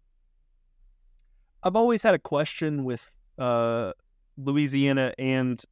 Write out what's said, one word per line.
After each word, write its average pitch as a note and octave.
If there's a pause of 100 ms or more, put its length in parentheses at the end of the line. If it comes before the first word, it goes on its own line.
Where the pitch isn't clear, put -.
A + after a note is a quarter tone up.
(1600)
I've F#3
always A#3
had G#3
a D#3
question D3+
with, B2 (220)
uh, A#2 (480)
Louisiana C#3
and C3 (100)